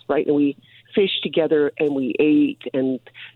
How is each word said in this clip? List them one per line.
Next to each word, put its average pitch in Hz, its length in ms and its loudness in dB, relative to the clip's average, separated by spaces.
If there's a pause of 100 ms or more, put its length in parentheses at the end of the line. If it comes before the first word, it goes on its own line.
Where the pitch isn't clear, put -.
right? 143 180 0
And 147 100 0
we 143 220 0 (380)
fished 196 260 0
together 151 560 0
and 147 160 0
we 135 260 -4
ate 147 440 2 (100)
and 131 260 -2 (360)